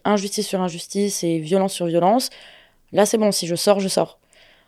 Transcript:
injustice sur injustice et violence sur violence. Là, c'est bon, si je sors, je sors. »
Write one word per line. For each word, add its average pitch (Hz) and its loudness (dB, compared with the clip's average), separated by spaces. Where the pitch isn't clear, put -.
injustice 202 0
sur 190 -2
injustice 185 -4
et 165 0
violence 190 0
sur 175 -4
violence. 175 2
Là, 196 4
c'est 220 0
bon, 214 2
si 180 -4
je 165 -4
sors, 202 2
je 196 -2
sors. » 175 -2